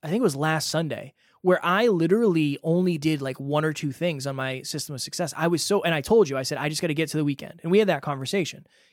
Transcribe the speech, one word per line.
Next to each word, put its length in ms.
I 40
think 120
it 40
was 120
last 340
Sunday, 440
where 240
I 220
literally 760
only 380
did, 240
like, 160
one 260
or 80
two 180
things 360
on 80
my 260
system 320
of 80
success. 340
I 120
was 160
so, 180
and 140
I 60
told 280
you, 80
I 60
said, 160
"I 100
just 120
gotta 120
get 160
to 80
the 80
weekend." 380
And 80
we 80
had 100
that 140
conversation. 640